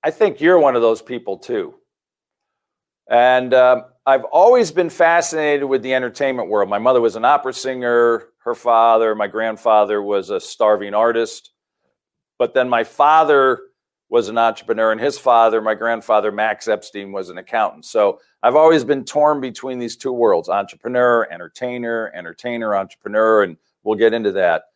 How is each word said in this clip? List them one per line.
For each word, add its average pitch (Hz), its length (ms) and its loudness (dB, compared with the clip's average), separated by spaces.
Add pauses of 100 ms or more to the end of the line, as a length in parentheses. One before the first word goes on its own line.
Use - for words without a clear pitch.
I 156 100 -4
think 175 280 -2
you're 175 200 4
one 135 180 2
of 117 40 0
those 113 200 2
people 117 380 -10
too. 98 340 -8 (1400)
And, 127 440 2
uh, 127 300 4 (220)
I've 135 200 2
always 202 460 4
been 170 180 -2
fascinated 160 760 0
with 135 160 0
the 131 120 -4
entertainment 127 560 -4
world. 101 200 0
My 101 80 -2
mother 123 240 2
was 110 160 0
an 113 80 -4
opera 135 280 0
singer, 120 760 -2 (160)
her 117 100 -4
father, 113 600 2
my 107 120 -4
grandfather 107 760 0
was 101 280 -4
a 98 100 -4
starving 104 540 -2
artist. 113 580 -2 (880)
But 120 140 -2
then 127 160 0
my 120 160 0
father 147 760 2 (480)
was 113 220 0
an 117 80 -6
entrepreneur, 110 560 -2
and 110 80 -6
his 139 180 -4
father, 113 400 2
my 110 160 -4
grandfather, 107 560 -2
Max 107 380 -6
Epstein, 104 420 -6
was 95 180 -10
an 90 80 -16
accountant. 104 460 -6
So 101 360 -2 (220)
I've 123 140 2
always 156 300 4
been 135 180 -4
torn 147 380 0
between 127 380 -10
these 120 180 -10
two 127 160 -8
worlds, 104 340 0
entrepreneur, 117 840 -2
entertainer, 117 840 -10
entertainer, 107 600 -8
entrepreneur, 104 680 0
and 85 140 -6 (260)
we'll 107 140 -4
get 110 160 4
into 110 200 -2
that. 90 300 0 (120)